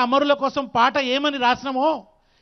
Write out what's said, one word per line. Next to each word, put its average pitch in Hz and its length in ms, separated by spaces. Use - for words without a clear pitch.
అమరుల 277 280
కోసం 277 340
పాట 240 320
ఏమని 277 400
రాసినామో, 254 680